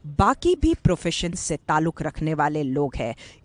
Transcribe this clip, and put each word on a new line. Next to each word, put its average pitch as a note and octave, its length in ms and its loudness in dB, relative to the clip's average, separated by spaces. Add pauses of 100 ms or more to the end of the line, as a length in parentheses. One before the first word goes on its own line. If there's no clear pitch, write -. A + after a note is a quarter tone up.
बाकी A#3 480 2
भी D#4+ 200 2
प्रोफेशन E3+ 580 0
से E3 240 -6
ताल्लुक D#3+ 460 0
रखने D#3 320 -4
वाले D3+ 280 0
लोग C#3 340 -2
हैं। A2+ 200 -6 (280)